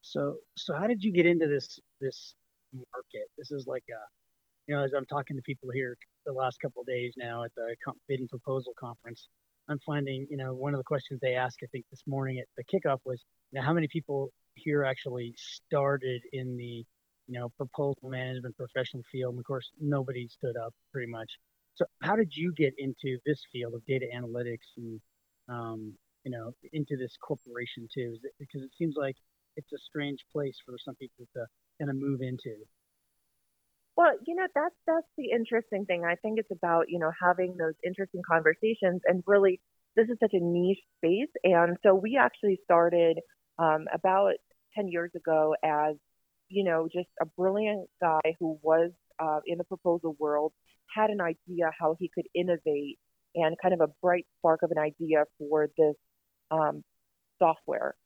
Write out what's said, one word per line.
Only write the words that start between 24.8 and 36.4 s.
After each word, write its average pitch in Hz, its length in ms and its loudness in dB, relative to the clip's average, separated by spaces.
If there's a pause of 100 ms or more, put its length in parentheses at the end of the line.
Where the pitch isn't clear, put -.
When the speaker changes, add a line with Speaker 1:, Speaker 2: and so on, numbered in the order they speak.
Speaker 1:
um, 113 460 -8 (300)
you 127 60 -8
know, 117 220 -10 (200)
into 147 240 -4
this 127 240 -8
corporation 120 720 -10
too? 120 240 -6
Is 113 60 -18
it, 135 160 -14
because 139 240 -12
it 131 140 -14
seems 156 220 -2
like 135 180 -4 (400)
it's - 160 -14
a 143 60 -12
strange 143 540 -8
place 139 320 -4
for 123 200 -14
some 127 120 -12
people 123 380 -18
to 117 120 -8 (320)
kinda 143 160 -4
move 135 280 -2
into. 127 340 -8 (1400)
Speaker 2:
Well, 330 300 6
you 339 80 -4
know, 370 180 0
that's, 339 220 0 (120)
that's 330 200 2 (100)
the 262 140 -6
interesting 220 560 0
thing. 175 180 0
I 170 120 2
think 220 240 -2